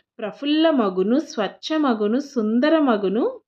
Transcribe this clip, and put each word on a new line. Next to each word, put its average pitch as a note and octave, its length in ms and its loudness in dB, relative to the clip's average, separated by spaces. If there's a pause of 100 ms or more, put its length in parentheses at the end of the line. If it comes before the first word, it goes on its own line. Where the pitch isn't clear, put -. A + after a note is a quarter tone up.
(200)
ప్రఫుల్లమగును, A#3+ 1000 0
స్వచ్ఛమగును, A#3+ 1000 -2
సుందరమగును, B3+ 1300 0